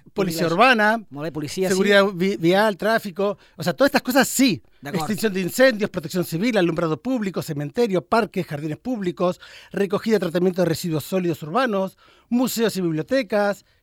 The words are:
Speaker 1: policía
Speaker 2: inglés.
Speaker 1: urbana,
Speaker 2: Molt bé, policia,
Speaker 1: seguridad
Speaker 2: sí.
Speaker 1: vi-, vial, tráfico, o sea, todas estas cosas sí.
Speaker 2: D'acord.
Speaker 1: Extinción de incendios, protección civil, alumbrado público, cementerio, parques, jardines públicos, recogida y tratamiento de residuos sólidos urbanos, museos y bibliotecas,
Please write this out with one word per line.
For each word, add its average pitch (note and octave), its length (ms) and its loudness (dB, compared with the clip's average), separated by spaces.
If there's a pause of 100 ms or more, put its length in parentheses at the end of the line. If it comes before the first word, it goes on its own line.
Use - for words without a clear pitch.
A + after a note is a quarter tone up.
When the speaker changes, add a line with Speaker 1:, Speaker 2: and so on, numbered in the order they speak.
(140)
Speaker 1:
policía E3+ 300 -2
Speaker 2:
inglés. E3 100 0
Speaker 1:
urbana, A3 560 4
Speaker 2:
Molt C#3+ 140 -10
bé, E3 60 -6
policia, D#3 380 -4
Speaker 1:
seguridad G3 400 4
Speaker 2:
sí. G#3 60 -4
Speaker 1:
vi-, F#3+ 240 0
vial, F#3+ 400 2
tráfico, G3+ 580 -2 (180)
o E3+ 80 -12
sea, E3+ 120 -2
todas C#4 160 4
estas B3+ 100 2
cosas B3+ 280 2
sí. A#3+ 340 0 (180)
Speaker 2:
D'acord. D3+ 220 -4
Speaker 1:
Extinción G3+ 320 -2
de F#3+ 80 -2
incendios, G#3+ 480 2
protección E3+ 340 -4
civil, G#3+ 320 -2
alumbrado E3 460 0
público, G#3+ 400 -4
cementerio, E3 600 -2
parques, G3 440 -2
jardines D3+ 320 -8
públicos, F#3 600 -4 (340)
recogida G3+ 440 0
y F3+ 40 0
tratamiento F3+ 420 0
de E3 80 2
residuos D#3 340 -4
sólidos F3 380 -2
urbanos, G3 560 -2 (320)
museos A#3 480 0
y - 20 -2
bibliotecas, G3+ 880 -2 (160)